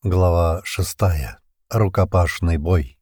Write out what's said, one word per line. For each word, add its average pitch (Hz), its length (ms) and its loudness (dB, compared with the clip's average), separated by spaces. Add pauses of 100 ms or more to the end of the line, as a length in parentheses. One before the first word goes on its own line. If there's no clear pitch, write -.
Глава 87 600 2
шестая. 85 760 -4 (300)
Рукопашный 92 840 0
бой. 78 460 -2